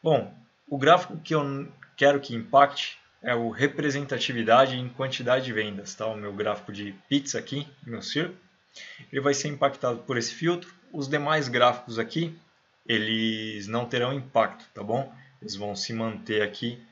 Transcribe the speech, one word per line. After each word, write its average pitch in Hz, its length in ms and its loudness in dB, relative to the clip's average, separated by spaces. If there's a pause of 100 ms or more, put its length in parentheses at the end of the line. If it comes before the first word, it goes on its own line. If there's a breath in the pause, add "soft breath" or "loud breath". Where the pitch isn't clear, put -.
Bom, 156 320 2 (340)
o 143 80 -4
gráfico 165 440 6
que - 120 -6
eu 151 120 2
n-, 139 280 -6 (240)
quero 143 220 6
que 120 160 -6
impacte - 640 4 (240)
é 123 100 -2
o 117 180 0
representatividade 131 1300 2
em 127 120 -6
quantidade 131 560 0
de 127 80 -6
vendas, 104 420 -4
tá? 107 140 -6
O 110 80 -4
meu 104 160 -8
gráfico 104 400 -4
de 101 240 -10 (120)
pizza 139 300 0
aqui, 143 300 -8 (180)
meu 113 160 -10
circo, 175 320 -4 (800 loud breath)
ele 139 80 -2
vai 143 120 2
ser 139 140 -2
impactado 139 540 0
por 123 180 -2
esse 117 160 -4
filtro. 175 400 -2 (180)
Os 139 160 -6
demais 147 380 0
gráficos 123 500 4
aqui, 160 400 -4 (480)
eles 110 840 -2
não 117 180 -2
terão 123 260 -2
impacto, 117 600 -2
tá - 80 -12
bom? 117 320 -4 (260 loud breath)
Eles 101 140 -12
vão 101 220 -6
se - 160 -8
manter 110 500 -2
aqui 117 500 -6